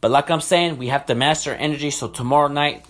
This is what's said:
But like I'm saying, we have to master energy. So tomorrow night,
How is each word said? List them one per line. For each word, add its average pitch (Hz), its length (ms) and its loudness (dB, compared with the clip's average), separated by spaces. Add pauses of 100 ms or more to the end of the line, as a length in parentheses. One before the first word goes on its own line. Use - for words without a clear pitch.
But 113 100 2
like 139 200 2
I'm 165 100 2
saying, 175 380 0
we 127 100 -6
have 139 180 -2
to 127 80 0
master 143 380 0
energy. 147 380 -4
So 131 180 -6
tomorrow 143 400 2
night, 147 420 -2